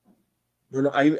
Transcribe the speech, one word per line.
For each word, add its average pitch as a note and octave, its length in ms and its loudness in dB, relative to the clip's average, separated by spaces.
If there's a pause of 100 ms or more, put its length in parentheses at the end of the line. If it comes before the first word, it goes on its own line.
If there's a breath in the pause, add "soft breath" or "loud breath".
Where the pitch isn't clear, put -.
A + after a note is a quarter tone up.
(680)
Bueno, C3+ 260 -2
ahí, D3 260 2